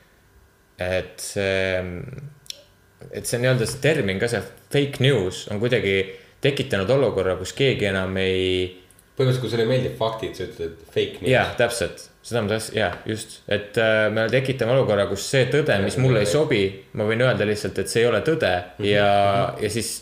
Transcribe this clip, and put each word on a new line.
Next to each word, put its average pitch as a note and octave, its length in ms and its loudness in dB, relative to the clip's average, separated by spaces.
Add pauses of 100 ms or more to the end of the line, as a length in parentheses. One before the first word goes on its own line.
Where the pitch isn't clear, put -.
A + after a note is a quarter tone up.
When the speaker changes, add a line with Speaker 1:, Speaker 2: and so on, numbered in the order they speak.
(800)
Speaker 1:
et F#2 420 -4
see, F#2+ 640 -2 (1160)
et - 260 -10
see A#2+ 160 -2
nii-öelda B2+ 260 2
see - 140 -6
termin A2 400 2
ka, A#2 80 0
see G#2+ 100 -2 (280)
fake C#3 340 0
news A2 460 2
on G#2 120 -6
kuidagi G2+ 380 2 (420)
tekitanud G#2 500 0
olukorra, F#2+ 460 2
kus F#2 160 -10
keegi A#2 360 0
enam F#2+ 280 -2
ei F#2 640 0 (320)
Speaker 2:
Põhimõtteliselt, B2+ 320 0
kui A2+ 80 -6
sulle A#2 100 0
ei A2 80 2
meeldi G2+ 220 0
faktid, G#2+ 420 -4
sa F#2 80 -10
ütled, E2 300 -8
et - 160 -20
fake - 340 -4
news. - 80 0
Speaker 1:
Jaa, A#2 220 4
täpselt. A2+ 480 -2 (180)
Seda A#2 240 -4
ma G2+ 80 -2
tahtsin, G#2+ 240 -4
jaa, G#2+ 140 0 (160)
just. - 400 -8
Et, - 340 -4
äh, A2 300 4
me A2+ 180 0
tekitame B2 480 0
olukorra, G2+ 320 4
kus G2 240 -4
see C3 160 4
tõde, C#3+ 320 2
mis G2+ 160 -2
Speaker 2:
Jah, B2+ 80 0
Speaker 1:
mulle C3 160 4
ei G#2 80 2
Speaker 2:
jah. G2 60 2
Speaker 1:
sobi, D3 260 2 (400)
ma A2 80 -2
võin A2+ 160 0
öelda A2 240 2
lihtsalt, G2+ 320 -2
et F#2+ 140 -4
see A#2 100 2
ei A#2+ 60 4
ole A2+ 120 2
tõde D#3 300 2
Speaker 2:
Mhm, F2+ 380 -2
Speaker 1:
ja, G2+ 160 4
Speaker 2:
mhm. G2+ 580 2
Speaker 1:
ja G#2+ 80 0
siis G#2+ 200 -4 (120)